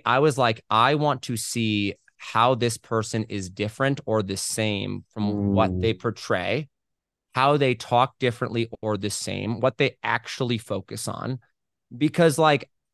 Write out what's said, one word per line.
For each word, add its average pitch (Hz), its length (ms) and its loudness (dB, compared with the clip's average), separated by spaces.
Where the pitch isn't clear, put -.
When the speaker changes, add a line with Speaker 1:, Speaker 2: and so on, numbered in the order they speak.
Speaker 1:
I 120 140 4
was 143 180 2
like, 120 320 0
"I 120 280 4
want 143 260 0
to 120 140 -6
see 107 580 -2
how 120 380 2
this 117 240 0
person 110 500 -2
is 98 220 -8
different 135 560 -2
or 110 160 2
the 98 140 -4
same 101 720 -4
from 104 440 -2
what 98 200 2
Speaker 2:
Mm. 92 100 -2
Speaker 1:
they 110 100 2
portray, 107 760 -4
how 139 220 4
they 135 180 2
talk 123 460 0
differently 117 480 -2
or 107 160 -2
the 98 140 -4
same, 98 480 -4
what 127 180 0
they 135 280 0
actually 117 540 -2
focus 104 500 -8
on." 123 320 -6
Because, 156 440 2
like, 151 320 2